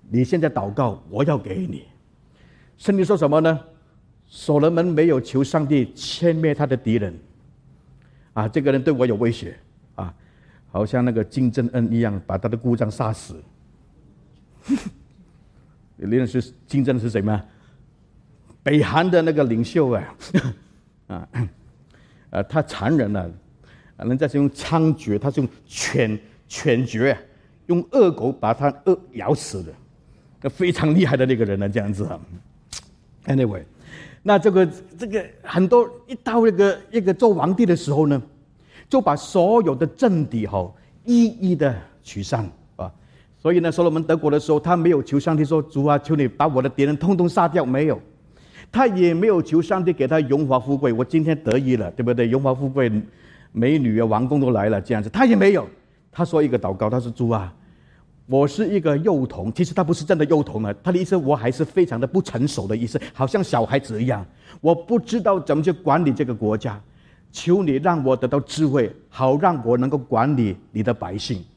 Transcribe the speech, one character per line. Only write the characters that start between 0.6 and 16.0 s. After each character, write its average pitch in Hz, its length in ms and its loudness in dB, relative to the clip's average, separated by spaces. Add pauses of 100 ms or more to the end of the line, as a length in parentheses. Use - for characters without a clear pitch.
告， 113 380 -4
我 110 140 -2
要 147 140 0
给 104 300 -8
你。” 73 160 -12 (920)
圣 202 180 0
经 185 80 2
说 196 140 2
什 147 120 2
么 156 120 4
呢？ 160 180 2 (680)
所 - 300 0
罗 156 100 4
门 170 160 2
没 165 220 2
有 135 120 4
求 135 240 -2
上 147 240 -2
帝 139 180 2 (100)
歼 - 380 -2
灭 160 200 0
他 147 120 -2
的 131 120 -2
敌 113 180 -2
人 92 220 -4 (1160)
啊， 110 140 -2
这 139 140 -2
个 139 100 2
人 131 100 2
对 151 120 0
我 127 120 2
有 113 100 0
威 120 160 0
胁 - 260 -10 (380)
啊， 92 180 -10 (560)
好 101 160 -2
像 123 180 0
那 123 80 0
个 110 120 0
金 123 280 0
正 120 180 -2
恩 117 220 0
一 117 100 2
样， 101 240 -2
把 95 120 -4
他 92 100 -4
的 113 80 -2
故 120 200 0
障 113 160 -2
杀 110 200 -4
死。 - 240 -12 (1300)
<laughs> - 0 - (1300)
你 98 200 -8